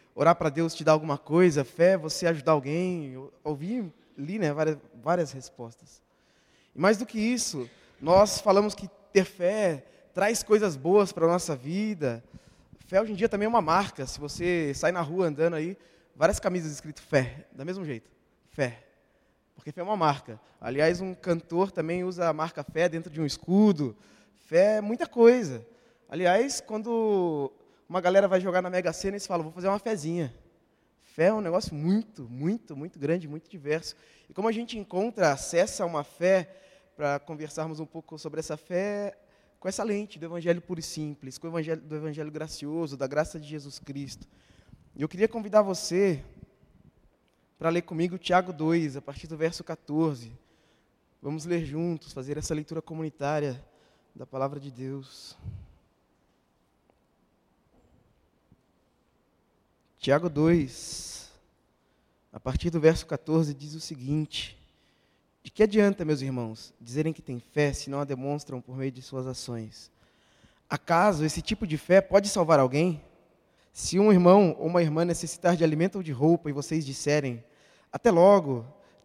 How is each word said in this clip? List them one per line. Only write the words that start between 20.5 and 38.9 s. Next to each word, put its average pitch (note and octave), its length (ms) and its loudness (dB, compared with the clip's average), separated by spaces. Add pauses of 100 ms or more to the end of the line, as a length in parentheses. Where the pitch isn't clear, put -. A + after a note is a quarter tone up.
Aliás, D3 400 0
um F#3+ 140 -8
cantor F3 580 -2
também F3 320 -4
usa F3+ 240 -2
a D#3+ 60 2
marca D#3 300 -6
fé E3+ 260 0
dentro E3 220 -10
de D#3 100 -6
um D#3 40 0
escudo. E3 720 2 (380)
Fé G3 440 2
é G#3+ 40 -2
muita A3+ 240 -4
coisa. A#3 580 6 (460)
Aliás, F#3 500 2
quando G#3 920 -2 (340)
uma F3+ 140 -4
galera F#3+ 260 6
vai F#3 140 2
jogar F#3 220 0
na F3+ 80 -4
Mega F3+ 200 -2
Sena, G3 200 -4
eles G3+ 160 -10
falam, E3+ 160 -2
"Vou D#3 100 -10
fazer F3+ 140 -4
uma G3 100 0
fezinha." E3+ 560 -4 (720)
Fé - 220 0
é G#3 80 4
um A3 60 -2
negócio F3+ 360 -4
muito, F3 520 -2
muito, D3 480 -6
muito D3+ 220 -14
grande, D#3+ 300 -2
muito D3 200 -14
diverso. D#3 480 -8 (320)
E - 60 -20
como G3+ 140 -4
a A3+ 40 0
gente A3+ 260 -6
encontra, F#3+ 540 -2
acessa E3+ 540 -2
uma E3 180 -4
fé, F3+ 560 0 (360)
pra C#3+ 240 -2
conversarmos D#3 600 -10
um D#3+ 60 -8
pouco D#3+ 320 -16
sobre D3+ 220 -10
essa D#3 180 -6
fé, G3+ 600 -4 (420)